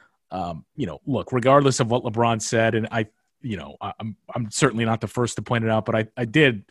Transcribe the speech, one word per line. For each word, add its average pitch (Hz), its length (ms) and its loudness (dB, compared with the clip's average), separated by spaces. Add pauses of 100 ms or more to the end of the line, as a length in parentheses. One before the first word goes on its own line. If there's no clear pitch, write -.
(320)
um, 87 320 -8 (140)
you 139 100 -4
know, - 180 -10
look, 127 280 -2
regardless 135 480 4
of 113 100 0
what 120 120 0
LeBron 117 380 0
said, 113 320 2
and 110 160 -2
I, 113 180 -2 (340)
you 110 160 -6
know, 71 240 -14
I, 101 180 -8
I'm, 107 160 -10 (180)
I'm 113 160 -6
certainly 113 360 2
not 113 160 0
the 107 60 -4
first 120 280 -4
to 107 60 -6
point 117 240 -2
it 113 40 0
out, 110 160 2
but 113 100 0
I, 110 200 0
I 127 80 -6
did 117 480 2